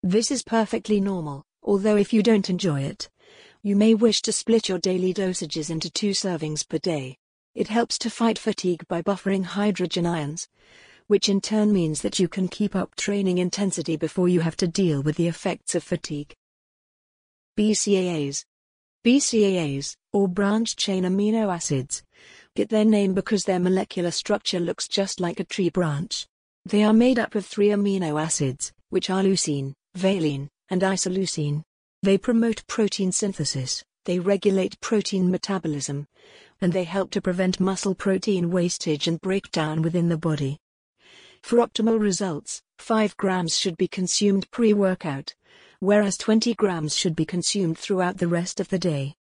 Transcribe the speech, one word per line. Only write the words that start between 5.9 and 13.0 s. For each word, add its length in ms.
two 220
servings 540
per 120
day. 400
It 140
helps 300
to 100
fight 300
fatigue 500
by 140
buffering 420
hydrogen 600
ions, 420
which 200
in 140
turn 280
means 300
that 180
you 100
can 200
keep 260
up 200
training 420